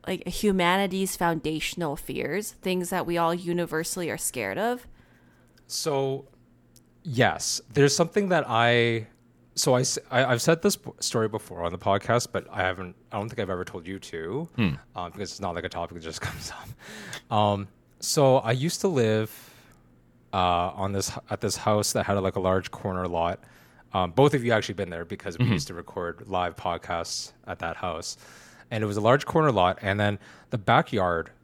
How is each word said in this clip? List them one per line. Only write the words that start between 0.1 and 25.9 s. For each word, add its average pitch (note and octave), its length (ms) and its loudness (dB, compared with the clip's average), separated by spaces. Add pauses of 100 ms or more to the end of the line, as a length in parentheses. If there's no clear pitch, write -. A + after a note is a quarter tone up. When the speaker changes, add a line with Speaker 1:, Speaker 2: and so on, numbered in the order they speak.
Speaker 1:
humanity's F#3+ 880 2
foundational D#3+ 800 -2
fears, C#3+ 560 -6
things F3+ 380 -2
that F3+ 160 0
we E3+ 120 -2
all E3+ 160 2
universally E3+ 760 -4
are D#3 80 -6
scared G#2 400 -4
of? A#3+ 280 -2 (800)
Speaker 2:
So, C3+ 600 -2 (760)
yes, A2+ 580 2 (120)
there's C#3 240 6
something F#3 320 2
that E3 180 4
I A#2 600 4 (500)
so C3 180 4
I B2 60 4
s-, - 180 0 (120)
I, B2+ 140 4
I've B2 180 2
said E3 200 4
this - 140 2
b-, - 140 -14 (100)
story A2 280 0
before F#2+ 340 -6
on E2+ 100 0
the F2+ 60 -8
podcast, G#2+ 540 2
but F#2+ 180 -4
I G2 120 -2
haven't, F#2 340 -4 (160)
I G#2+ 60 -4
don't G#2+ 100 -4
think - 100 -8
I've F#2+ 120 -4
ever F2+ 140 -4
told F2 220 -12
you F#2+ 120 -10
too, F#2 580 -8
Speaker 3:
Hmm. G2+ 140 2 (260)
Speaker 2:
um, F2 160 -8
because G2+ 180 -8
it's - 100 -14
not F2+ 140 -4
like E2+ 100 -6
a F2+ 40 -6
topic E2+ 280 -8
that D#2+ 60 -12
just D#2+ 180 -10
<laughs> - 80 -6
comes D#2 220 -10
up. - 840 -14
Um, G2+ 320 2 (320)
so C3+ 380 4
I A2+ 140 0
used C3+ 300 -2
to G3 60 0
live, A2 420 2 (1000)
uh, G2 40 -2 (380)
on G2 180 -2
this G2 180 -2
h-, - 80 -12 (120)
at G#2 100 -4
this G2+ 160 -2
house G#2+ 360 0
that A2 140 0
had, G2+ 120 2
like, F#2+ 180 0
a G2 40 -2
large F#2 320 2
corner F2+ 340 -6
lot. E2+ 320 -2 (540)
Um, F#2 180 0
both C3+ 240 6
of B2 100 -2
you A#2+ 80 0
actually G#2 220 0
been F2+ 160 -6
there E2+ 140 -8
because F2+ 340 -10
we - 60 2
Speaker 3:
Mm-hmm. A#2 100 2
Speaker 2:
used - 140 -2
to F#2 60 -12
record E2+ 520 -8